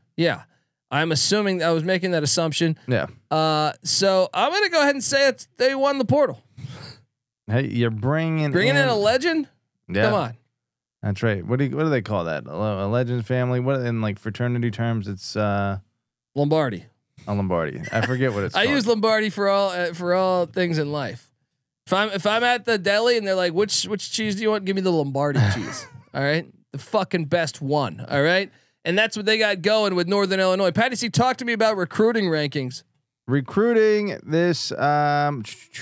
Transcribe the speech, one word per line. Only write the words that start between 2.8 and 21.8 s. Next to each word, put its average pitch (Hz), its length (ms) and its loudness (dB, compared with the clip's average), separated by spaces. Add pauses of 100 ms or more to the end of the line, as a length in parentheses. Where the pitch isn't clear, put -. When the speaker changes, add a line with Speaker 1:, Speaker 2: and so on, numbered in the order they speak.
Speaker 2:
Yeah. 104 200 0 (240)
Speaker 1:
Uh, 151 400 2 (120)
so 190 500 2
I'm 247 180 0
gonna 392 180 2
go 330 120 2
ahead 285 140 4
and 254 80 -6
say 277 260 2
it's, - 180 -4 (100)
they 262 160 2
won 277 240 0
the 262 80 0
portal. 262 360 2 (1080)
Speaker 2:
Hey, 123 200 0
you're 117 240 0
bringing 151 600 0
Speaker 1:
Bringing 220 240 2
in 277 80 4
Speaker 2:
in 262 60 2
Speaker 1:
a 233 60 2
legend? 262 520 2 (400)
Speaker 2:
Yeah. 98 180 0
Speaker 1:
Come 214 80 2
on. 127 240 -2 (640)
Speaker 2:
That's 101 220 -4
right. 104 220 0
What 127 140 0
do 143 60 0
you, 131 100 -4
what 151 80 0
do 160 60 0
they 131 120 0
call 95 240 -2
that? 76 200 -4
A, 69 100 -10
le-, 98 300 -2
a - 20 -2
legend 120 380 -2
family? 123 340 0
What 131 220 -2
in, 117 200 -2
like, 104 180 -2
fraternity 120 520 -2
terms? 113 360 -2
It's, - 280 -10
uh, 101 440 0 (560)
Speaker 1:
Lombardi. 143 500 0 (420)
Speaker 2:
a 104 60 -2
Lombardi. 87 480 -2 (100)
I 113 140 0
forget 127 280 0
what 101 100 -2
it's 90 120 -4
Speaker 1:
<laughs> - 0 -
I 196 100 2
Speaker 2:
called. 285 100 2
Speaker 1:
use 226 120 0
Lombardi 220 420 2
for 202 200 -2
all, 196 220 2
uh, 175 220 -4
for 175 200 -2
all 185 320 2
things 170 320 -2
in 147 140 -2
life. 135 400 -8 (560)